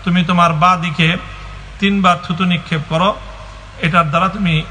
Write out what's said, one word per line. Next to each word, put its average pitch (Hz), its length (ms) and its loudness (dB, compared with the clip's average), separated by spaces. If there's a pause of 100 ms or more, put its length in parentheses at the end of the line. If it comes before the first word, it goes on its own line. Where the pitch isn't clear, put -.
তুমি 180 200 2
তোমার 170 300 4
বাঁ 175 240 4
দিকে 165 400 0 (640)
তিনবার 196 380 4 (100)
থুতু 180 180 -2
নিক্ষেপ 170 440 0
করো, 175 260 0 (640)
এটার 165 300 2
দ্বারা 175 200 2
তুমি 175 420 0